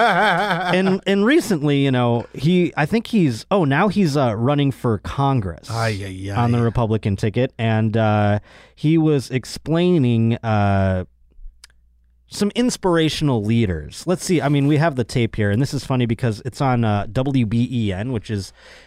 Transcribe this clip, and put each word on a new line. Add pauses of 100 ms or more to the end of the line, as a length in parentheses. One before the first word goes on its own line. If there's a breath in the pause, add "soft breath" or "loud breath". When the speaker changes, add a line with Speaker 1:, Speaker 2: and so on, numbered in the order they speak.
(720)
Speaker 1:
And,
and
recently,
you
know,
he,
I
think
he's,
oh,
now
he's,
uh,
running
for
Congress
Speaker 2:
Ay, (140)
ay,
ay.
Speaker 1:
on
the
Republican
ticket,
and,
uh, (360 loud breath)
he
was
explaining,
uh, (1200)
some
inspirational
leaders.
Let's
see.
I
mean,
we
have
the
tape
here,
and
this
is
funny
because
it's
on,
uh,
W
B
E
N,
which
is (340 loud breath)